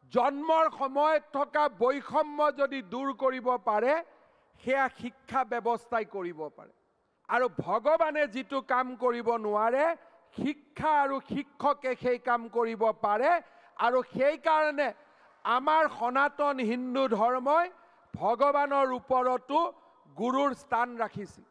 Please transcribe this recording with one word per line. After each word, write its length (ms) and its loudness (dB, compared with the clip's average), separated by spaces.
জন্মৰ 500 2
সময়ত 440 0
থকা 260 0
বৈষম্য 640 0
যদি 200 0
দূৰ 140 -6
কৰিব 260 -2
পাৰে, 260 2
সেয়া 220 0
শিক্ষা 420 -6
ব্যৱস্থাই 640 -2
কৰিব 260 -8
পাৰে। 140 -20
আৰু 120 2
ভগৱানে 600 2
যিটো 240 -6
কাম 300 0
কৰিব 260 0
নোৱাৰে, 400 2
শিক্ষা 540 -4
আৰু 140 -2
শিক্ষকে 600 -4
সেই 240 0
কাম 180 0
কৰিব 280 0
পাৰে। 260 2
আৰু 140 2
সেইকাৰণে 760 0
আমাৰ 420 2
সনাতন 720 0
হিন্দু 340 -2
ধৰ্মই 500 2
ভগৱানৰ 680 2
ওপৰতো 600 0
গুৰুৰ 400 0
স্থান 420 -2
ৰাখিছে। 480 -10